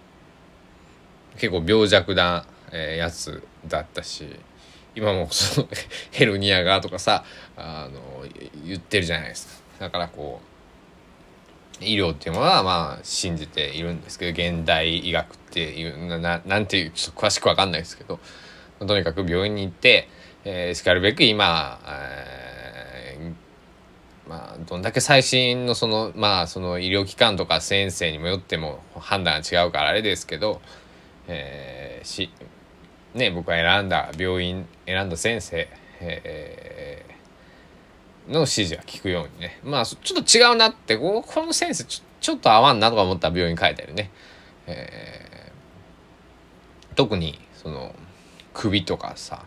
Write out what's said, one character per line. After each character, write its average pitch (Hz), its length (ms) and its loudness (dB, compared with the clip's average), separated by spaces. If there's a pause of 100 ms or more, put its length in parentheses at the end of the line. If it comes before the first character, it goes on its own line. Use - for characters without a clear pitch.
(1400)
結 110 140 -2
構 87 140 0
病 107 220 6
弱 95 280 4
な、 87 300 2 (260)
え 80 240 -6
ー、 - 20 -4
や 82 140 -2
つ - 320 -10 (240)
だ 78 140 -2
っ - 100 -14
た 87 120 -10
し、 - 240 -12 (680)
今 107 180 2
も 87 180 0
そ - 300 2
の、 - 80 -6 (220)
<laughs> - 200 -14
ヘ - 140 4
ル 101 120 2
ニ 101 160 2
ア 92 100 4
が 92 180 4
と 90 80 -8
か 90 100 -8
さ、 107 240 2 (320)
あ 78 360 -12
の、 67 340 -14 (400)
言 92 120 -6
っ - 20 -8
て 101 200 0
る 87 60 0
じ 82 80 -2
ゃ 80 60 -2
な 78 60 -8
い - 40 -10
で - 60 -14
す - 260 -16 (160)
か。 98 80 -10
だ 87 40 -10
か 90 80 -6
ら 85 120 -2
こ 73 320 -12 (1400)
う、 - 20 -10
医 107 120 0
療 92 160 2
っ 78 40 -6
て - 140 -8
い - 20 -2
う 82 40 -2
も 110 60 0
の 151 60 4
は 165 160 6
ま 85 380 0
あ - 20 -20
信 85 340 -4
じ 76 100 -8
て 73 220 -4
い 76 120 -8
る 85 120 -4
ん 80 80 -8
で - 80 -18
す - 100 -14
け 87 120 -2
ど、 85 280 -2
現 80 60 -4
代 82 320 2
医 82 160 -4
学 80 220 -4
っ - 20 -20
て - 240 -8
い 80 280 -6
う、 80 180 -10
な-、 85 120 -4
な-、 85 260 -2
な 98 140 0
ん 107 60 0
て 98 120 0
い 82 100 0
う、 76 40 -12
ち - 180 -6
ょ - 20 -16
っ - 40 -20
と - 60 -8
詳 107 80 4
し - 100 0
く - 80 0
わ 85 80 6
か 95 100 4
ん 92 60 -2
な 78 60 -2
い 80 40 -4
で 85 40 -12
す - 120 -16
け - 60 -20
ど、 87 160 -10 (600)
と 101 180 0
に 92 60 2
か 82 100 0
く 95 140 -2
病 90 200 2
院 104 80 -2
に 101 80 -4
行 95 60 -4
っ 85 40 -10
て、 113 360 6 (340)
え 90 280 -4
ー、 - 20 -2
し - 80 -6
か 90 120 4
る 90 80 6
べ 104 120 4
く 151 100 4
今、 85 640 2
え 65 1400 -12 (960)
ー、 - 20 -16
ま 80 240 -14
あ、 - 120 -16
ど 90 120 -8
ん 90 40 -6
だ 113 100 -2
け - 80 0
最 135 240 6
新 123 420 2
の 120 100 0
そ 117 120 0
の、 107 280 0
ま 104 260 2
あ、 85 60 -2
そ - 120 -10
の 90 200 -4
医 92 100 -2
療 98 160 2
機 95 100 -10
関 110 220 2
と 87 80 -2
か 82 160 0
先 98 300 0
生 87 200 -2
に 78 80 -8
も 82 80 -4
よ 95 100 0
っ 95 40 -10
て 92 160 -4
も 76 240 -6 (160)
判 95 260 -2
断 78 180 0
が 87 220 2
違 87 40 4
う 80 40 -2
か 71 100 0
ら 76 80 2
あ 85 40 2
れ 110 80 2
で 101 140 0
す - 120 -10
け 80 100 -8
ど、 104 240 -4 (680)
え 69 760 -12
ー、 - 20 -18
し-、 92 240 -6 (840)
ね、 117 160 2
僕 85 160 -6
が 85 80 0
選 90 300 4
ん 95 40 -4
だ 80 280 0
病 92 260 0
院、 90 220 -6 (200)
選 92 200 -2
ん 95 40 -6
だ 82 80 -6
先 113 240 -2
生、 82 260 -6 (340)
え 76 1040 -12
ー、 - 20 -20 (1200)
の 156 100 2
指 139 100 2
示 87 240 0
が - 80 -14
効 - 160 -16
く 98 100 -4
よ 87 140 -2
う - 120 -12
に 87 60 -16
ね。 87 220 -10
ま 139 180 0
あ、 - 40 0
そ-、 - 120 -8
ち - 160 2
ょ 349 60 8
っ - 40 2
と - 140 6
違 240 160 8
う - 20 4
な 226 120 6
っ 233 80 -2
て、 - 220 0
こ 190 280 0
う、 - 40 -18
こ 320 160 -2
の 330 60 -6
先 339 220 0
生 - 100 -4
ち - 180 -10
ょ-、 - 20 -20 (180)
ち - 100 0
ょ 311 40 -2
っ 247 40 -8
と - 120 6
合 110 100 10
わ 139 120 10
ん 110 60 2
な 113 100 6
と 117 60 2
か 107 60 6
思 92 140 2
っ 85 40 -4
た 90 100 2
ら 85 60 0
病 87 140 2
院 82 80 -2
変 82 140 4
え - 20 -8
た - 120 -10
り 73 80 -16
ね。 98 180 -6 (560)
え - 840 -16 (1400)
ー、 - 40 -16
特 110 220 2
に、 80 220 -4 (160)
そ - 140 -12
の、 67 260 -12 (580)
首 98 320 0
と 87 120 -2
か - 180 -10
さ。 - 320 -14